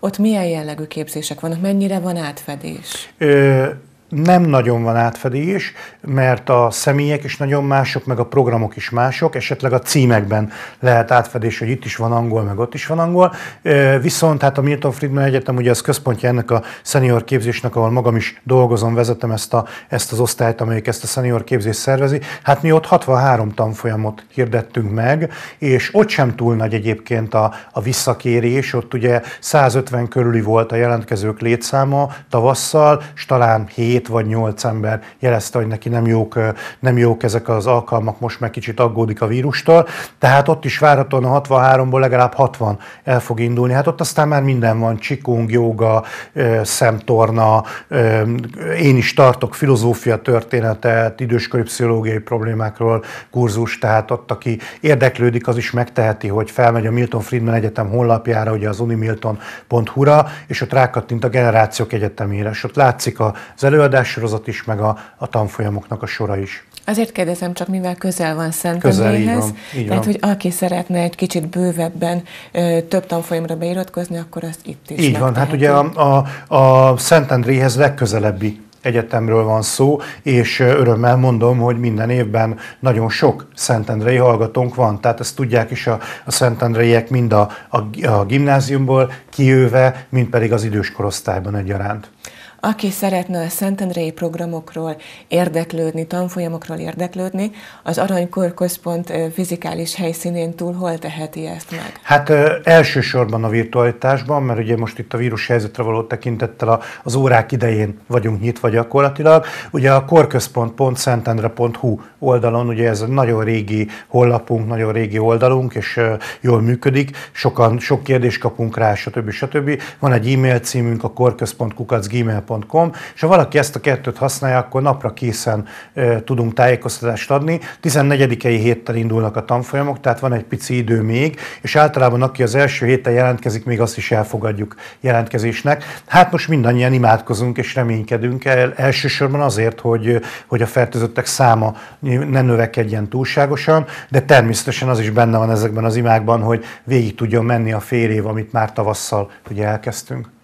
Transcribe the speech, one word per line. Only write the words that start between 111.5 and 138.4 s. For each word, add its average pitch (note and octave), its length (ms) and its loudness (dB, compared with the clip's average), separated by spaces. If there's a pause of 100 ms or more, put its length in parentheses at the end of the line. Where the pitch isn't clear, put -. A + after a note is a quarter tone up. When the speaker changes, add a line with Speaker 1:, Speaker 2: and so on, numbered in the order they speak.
Speaker 2:
hu A2 240 -2 (180)
oldalon, A#2+ 500 2
ugye A#2 200 0
ez G#2+ 120 -2
egy A2+ 80 -4
nagyon A#2 360 2
régi G#2+ 440 -2 (180)
honlapunk, A#2+ 600 2
nagyon A2+ 240 -2
régi A2 260 -2
oldalunk, A#2+ 560 2
és, - 220 -6
ö, A2+ 180 0 (260)
jól A#2+ 200 2
működik. C3 560 0 (160)
Sokan, A#2+ 460 0
sok B2+ 240 -2
kérdést B2 380 0
kapunk A2+ 360 -4
rá, A2 180 2
stb. G#2+ 360 -6
stb. C#3 520 -4 (160)
Van C#3 140 2
egy A#2+ 200 0
e-mail C3 260 2
címünk, A#2 460 -4
a A2+ 60 -4
korközpont A#2 640 -2
kukac A2 320 -4
gmail A2+ 340 -2
pont - 80 -14
com, - 20 -
pont G#2+ 160 -6
com, E3 240 0 (240)
és - 60 -12
ha D#3 60 0
valaki D#3+ 320 4
ezt - 180 -2
a B2+ 40 -6
kettőt C3+ 360 -2
használja, C3+ 420 0
akkor C3 240 -2
napra C3+ 300 0
készen, G#2+ 540 -4 (280)
ö, A#2 260 0
tudunk A#2 340 -2
tájékoztatást A#2 760 0
adni. D3+ 300 0 (200)
Tizennegyedikei C3+ 760 2
héttel A#2 380 0
indulnak A2+ 420 0
a A2 80 -4
tanfolyamok, C3+ 560 -2
tehát A#2+ 200 0
van C3 120 -2
egy A2+ 100 -2
pici B2 340 -6
idő A2+ 260 0
még, B2 380 -2 (200)
és - 160 -2
általában C3 460 4
aki C3 200 0
az A2+ 120 0
első C3+ 320 2
héten B2+ 260 2
jelentkezik, A#2+ 520 0
még A#2+ 160 -2
azt A#2 160 0
is - 140 -6
elfogadjuk G#2+ 640 -2 (260)
jelentkezésnek. A#2 840 0 (220)
Hát F3+ 260 2
most - 160 -4
mindannyian B2 440 2
imádkozunk A#2 640 0
és - 160 -6
reménykedünk A#2 720 -2